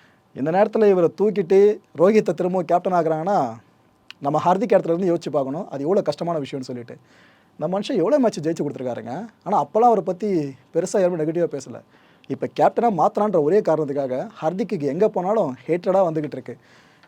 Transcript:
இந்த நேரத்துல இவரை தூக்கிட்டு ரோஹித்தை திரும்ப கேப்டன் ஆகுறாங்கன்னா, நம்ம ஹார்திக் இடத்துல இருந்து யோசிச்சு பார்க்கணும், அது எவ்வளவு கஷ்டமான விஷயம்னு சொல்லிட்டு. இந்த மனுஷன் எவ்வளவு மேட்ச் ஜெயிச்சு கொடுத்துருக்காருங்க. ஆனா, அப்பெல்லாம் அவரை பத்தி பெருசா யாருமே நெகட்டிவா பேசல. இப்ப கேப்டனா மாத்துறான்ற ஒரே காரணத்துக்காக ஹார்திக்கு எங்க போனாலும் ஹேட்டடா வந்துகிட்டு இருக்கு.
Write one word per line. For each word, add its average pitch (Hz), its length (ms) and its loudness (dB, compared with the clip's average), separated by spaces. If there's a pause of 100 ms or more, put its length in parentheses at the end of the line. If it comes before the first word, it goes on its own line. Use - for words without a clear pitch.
(340)
இந்த 143 180 -4
நேரத்துல 214 360 2
இவரை 180 340 4
தூக்கிட்டு 202 580 4 (180)
ரோஹித்தை 202 360 4
திரும்ப 180 300 -2
கேப்டன் 175 300 0
ஆகுறாங்கன்னா, 160 600 0 (640)
நம்ம 143 260 -2
ஹார்திக் 190 280 2
இடத்துல 170 200 2
இருந்து 175 200 0
யோசிச்சு 165 180 -4
பார்க்கணும், 143 380 -4
அது 139 120 -8
எவ்வளவு 180 240 0
கஷ்டமான 165 340 -4
விஷயம்னு 139 200 -8
சொல்லிட்டு. 123 380 -12 (600)
இந்த 175 200 -4
மனுஷன் 247 160 -6
எவ்வளவு 226 260 2
மேட்ச் 220 180 0
ஜெயிச்சு 160 260 -4
கொடுத்துருக்காருங்க. 123 600 -8 (180)
ஆனா, 170 220 0
அப்பெல்லாம் - 120 -4
அவரை 220 260 4
பத்தி 180 500 -2 (200)
பெருசா 185 260 0
யாருமே 180 240 2
நெகட்டிவா 160 360 -2
பேசல. 117 220 -16 (460)
இப்ப 135 200 -6 (120)
கேப்டனா 190 460 2
மாத்துறான்ற 208 360 0
ஒரே 165 180 2
காரணத்துக்காக 147 680 -2 (140)
ஹார்திக்கு 180 400 -4
எங்க 156 280 2
போனாலும் 185 460 -2 (120)
ஹேட்டடா 180 320 0 (120)
வந்துகிட்டு 151 200 -4
இருக்கு. 127 260 -12 (500)